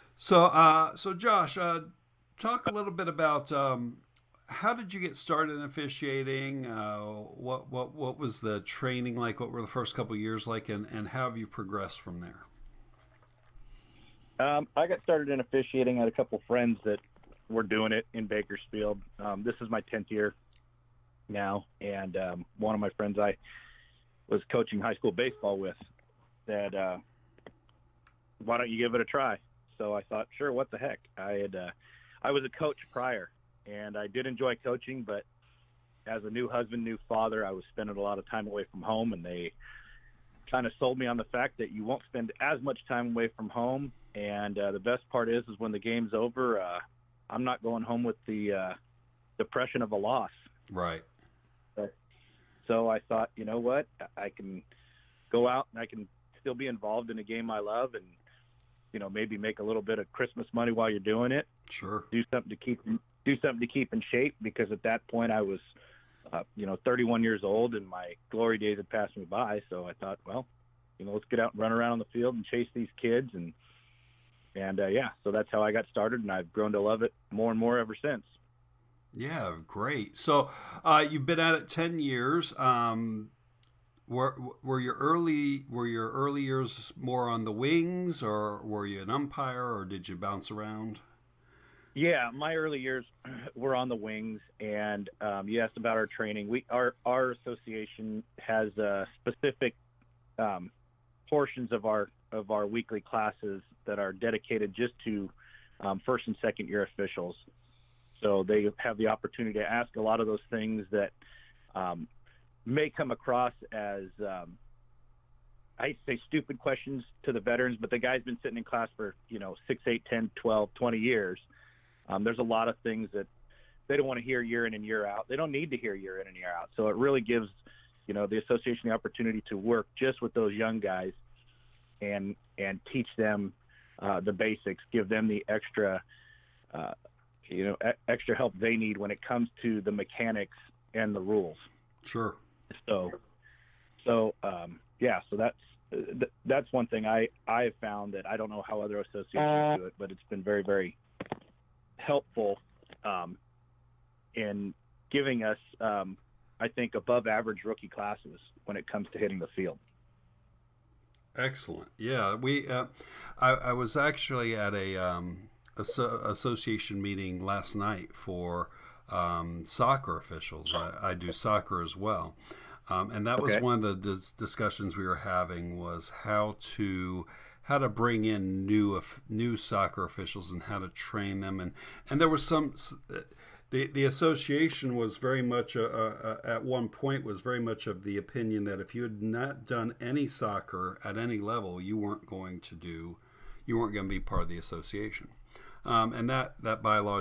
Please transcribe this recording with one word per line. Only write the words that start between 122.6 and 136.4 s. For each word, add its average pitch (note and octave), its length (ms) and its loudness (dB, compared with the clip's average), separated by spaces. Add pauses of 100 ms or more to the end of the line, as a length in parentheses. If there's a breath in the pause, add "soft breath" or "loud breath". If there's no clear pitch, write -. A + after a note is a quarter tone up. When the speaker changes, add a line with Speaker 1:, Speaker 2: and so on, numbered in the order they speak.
Speaker 2:
of A2+ 100 -2
things A2 340 -4
that G2+ 140 -4 (600 soft breath)
they C#3+ 120 4
don't C3+ 80 4
wanna B2 160 -2
hear B2 180 2
year A#2 240 0
in A2+ 80 0
and G#2+ 100 -6
year G#2+ 220 0
out. G2+ 240 -2
They C3 80 -2
don't D#3 160 0
need D3 200 -2
to B2 40 -2
hear A2+ 180 -4
year F#2+ 280 -8
in F#2+ 40 -8
and F#2 80 -18
year F2+ 240 -8
out. - 160 -10
So G#2+ 140 2
it F#2+ 80 2
really C3+ 240 6
gives, A2+ 300 2 (560 soft breath)
you G2+ 80 -4
know, G2+ 120 2
the G#2+ 120 2
association A#2 500 0
the A2 60 4
opportunity A2 560 -2
to G#2 80 -2
work A2 360 2
just C3 280 0
with A#2 100 -2
those G#2+ 220 2
young A2+ 260 0
guys F#2 320 -2 (880)
and, G2+ 340 -2 (220)
and G2 240 -4 (100)
teach B2+ 180 -2 (100)
them, G#2 340 2 (460 soft breath)
uh, G2 220 0
the G2 120 0
basics, G2+ 580 0
give G#2 200 2
them A2 180 4
the G#2 220 2
extra, G2+ 520 2 (720 soft breath)